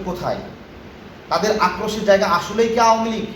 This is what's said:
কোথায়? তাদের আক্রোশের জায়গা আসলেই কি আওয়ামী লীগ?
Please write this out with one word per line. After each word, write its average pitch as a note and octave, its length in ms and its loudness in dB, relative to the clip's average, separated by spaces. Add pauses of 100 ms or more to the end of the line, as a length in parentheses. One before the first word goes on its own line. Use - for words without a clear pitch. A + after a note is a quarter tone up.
কোথায়? C3+ 340 -4 (920)
তাদের G3+ 320 0
আক্রোশের G#3 440 -2
জায়গা G3 220 4
আসলেই G3 420 0
কি A3+ 100 0
আওয়ামী A3+ 320 4
লীগ? A3 140 -4 (100)